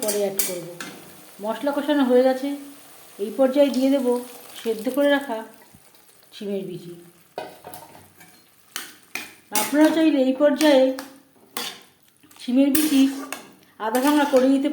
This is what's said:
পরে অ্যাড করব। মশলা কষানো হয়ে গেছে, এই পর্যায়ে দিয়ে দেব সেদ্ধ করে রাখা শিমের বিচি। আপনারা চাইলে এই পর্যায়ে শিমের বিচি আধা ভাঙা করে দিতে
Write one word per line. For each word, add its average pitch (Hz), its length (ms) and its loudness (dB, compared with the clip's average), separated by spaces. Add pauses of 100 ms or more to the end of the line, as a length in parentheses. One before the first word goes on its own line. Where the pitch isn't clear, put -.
পরে 208 220 -2
অ্যাড 196 140 -4 (100)
করব। 175 180 -8 (760)
মশলা 220 340 -4
কষানো 285 340 0
হয়ে 254 180 6
গেছে, 262 200 -2 (680)
এই 208 200 -6
পর্যায়ে 269 380 4
দিয়ে 262 180 2
দেব 247 120 0 (540)
সেদ্ধ 214 240 -6 (120)
করে 285 200 2
রাখা 254 220 -6 (960)
শিমের 202 340 -8
বিচি। 175 240 -12 (2750)
আপনারা 294 360 4
চাইলে 311 220 2 (100)
এই 262 120 2
পর্যায়ে 294 440 4 (1600)
শিমের 269 360 2
বিচি 302 240 4 (840)
আধা 240 180 -2
ভাঙা 294 280 4
করে 262 220 6
দিতে 269 180 0